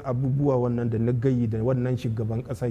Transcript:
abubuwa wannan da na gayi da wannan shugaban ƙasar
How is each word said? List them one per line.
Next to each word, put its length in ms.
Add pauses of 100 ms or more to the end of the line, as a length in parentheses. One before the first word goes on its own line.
abubuwa 520
wannan 320
da 100
na 120
gayi 360
da 160
wannan 340
shugaban 460
ƙasar 280